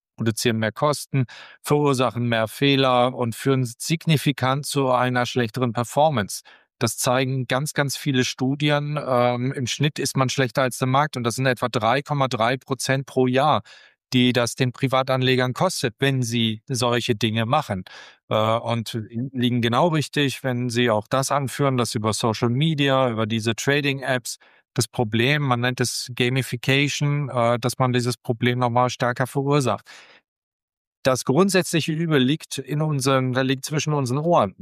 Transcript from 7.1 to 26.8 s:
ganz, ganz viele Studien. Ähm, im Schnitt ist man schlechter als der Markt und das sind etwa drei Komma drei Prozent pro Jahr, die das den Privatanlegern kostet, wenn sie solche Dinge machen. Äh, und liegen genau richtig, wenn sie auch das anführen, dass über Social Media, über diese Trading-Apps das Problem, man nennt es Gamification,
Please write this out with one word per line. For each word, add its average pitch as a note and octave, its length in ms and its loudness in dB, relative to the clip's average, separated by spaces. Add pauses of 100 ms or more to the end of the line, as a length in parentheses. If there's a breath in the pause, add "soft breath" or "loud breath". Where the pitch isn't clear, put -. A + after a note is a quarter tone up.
ganz, C3+ 260 -2
ganz C#3+ 240 -2
viele B2+ 260 0
Studien. D3 800 -2
Ähm, B2 500 0
im B2+ 140 -6
Schnitt - 320 -2
ist - 160 -4
man C3 140 2
schlechter C3+ 320 0
als B2+ 160 -2
der C3 100 -2
Markt C3+ 300 0
und B2 60 -6
das A2+ 120 -2
sind C3 120 -2
etwa B2 220 0
drei A#2 320 0
Komma C#3+ 260 -2
drei A#2+ 300 0
Prozent C3+ 500 -4
pro C3 200 2
Jahr, C3 360 2 (500 loud breath)
die B2 180 4
das A#2+ 240 2
den B2+ 160 0
Privatanlegern C3 840 0
kostet, D#3 460 -2
wenn C#3 220 2
sie A2+ 460 0
solche A#2+ 480 0
Dinge A2 300 0
machen. A2+ 380 -2 (460 loud breath)
Äh, A2+ 60 0
und A2+ 580 0 (160)
liegen B2 520 -2
genau A#2+ 280 2
richtig, D3 540 -2
wenn B2 260 -2
sie A#2+ 220 2
auch G#2+ 180 0
das C3+ 220 0
anführen, C3+ 460 0
dass A#2+ 180 0
über G#2+ 180 0
Social A#2 360 0
Media, C#3 600 2
über A2 160 -2
diese A2 300 -2
Trading-Apps C3+ 840 -2 (380 soft breath)
das B2+ 120 0
Problem, B2 540 0
man B2+ 200 0
nennt B2 200 -2
es - 340 -4
Gamification, C3+ 1120 0